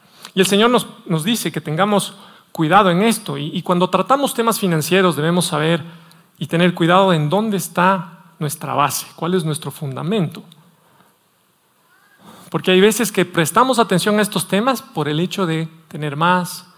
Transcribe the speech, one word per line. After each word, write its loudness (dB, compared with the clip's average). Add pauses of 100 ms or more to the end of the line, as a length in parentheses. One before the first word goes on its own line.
(340)
Y 4
el 2
Señor 4
nos, 2 (200)
nos -2
dice -2
que -6
tengamos 0 (380)
cuidado 4
en 2
esto. -2
Y, -6
y -4
cuando 0
tratamos 0
temas -2
financieros 2
debemos 0
saber 0 (560)
y -8
tener 2
cuidado 4
en 0
dónde 0
está -2 (180)
nuestra -6
base, -2
cuál -4
es 0
nuestro -6
fundamento. -4 (2000)
Porque -2
hay 6
veces 2
que 2
prestamos 2
atención 2
a 4
estos -4
temas 0
por -6
el -2
hecho -4
de -2 (180)
tener -8
más, 0 (100)